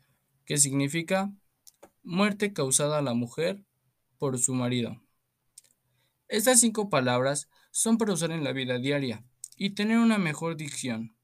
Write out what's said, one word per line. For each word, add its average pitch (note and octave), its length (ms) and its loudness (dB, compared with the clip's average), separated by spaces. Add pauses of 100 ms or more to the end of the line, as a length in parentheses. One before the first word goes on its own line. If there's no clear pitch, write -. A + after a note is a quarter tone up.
(460)
que D3 120 -2
significa D3+ 760 0 (720)
muerte G3+ 500 0
causada D3 440 0
a D3+ 40 0
la B2+ 120 0
mujer D#3+ 500 -4 (540)
por C3 220 -2
su C3 140 0
marido. B2 480 -2 (1300)
Estas A3+ 340 4
cinco G#3+ 280 0
palabras C3 580 0 (240)
son A3+ 260 2
para G#3 160 0
usar D#3+ 180 -2
en D#3+ 120 -4
la B2+ 100 -2
vida B2+ 260 -2
diaria C3+ 440 -2 (320)
y G3 160 -4
tener G#3+ 280 2
una A3+ 180 4
mejor E3 400 -2
dicción. B2+ 680 -8